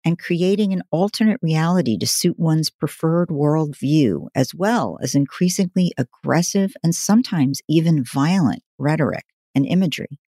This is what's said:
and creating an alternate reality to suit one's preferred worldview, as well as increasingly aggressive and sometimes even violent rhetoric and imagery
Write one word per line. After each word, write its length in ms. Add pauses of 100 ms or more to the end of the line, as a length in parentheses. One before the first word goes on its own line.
and 160
creating 540
an 180
alternate 520
reality 560
to 80
suit 320
one's 320
preferred 580
worldview, 1040
as 200
well 480
as 120
increasingly 840
aggressive 720 (100)
and 120
sometimes 720
even 340
violent 600 (160)
rhetoric 480 (280)
and 120
imagery 540 (140)